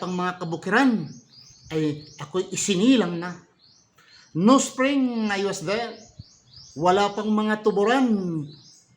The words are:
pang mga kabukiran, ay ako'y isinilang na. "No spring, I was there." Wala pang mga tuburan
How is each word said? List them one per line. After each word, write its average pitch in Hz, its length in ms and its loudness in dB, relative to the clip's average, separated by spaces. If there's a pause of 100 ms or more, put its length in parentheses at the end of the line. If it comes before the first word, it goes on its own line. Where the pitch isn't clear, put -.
pang 180 160 -4
mga 180 240 -4
kabukiran, 190 640 0 (640)
ay 156 480 -2
ako'y 185 320 -6
isinilang 190 720 2
na. 180 160 -10 (960)
"No 208 240 6
spring, 254 720 0
I 196 160 -2
was 190 160 -4
there." 214 320 -4 (800)
Wala 190 400 2
pang 214 160 -4
mga 214 320 0
tuburan 220 480 2 (880)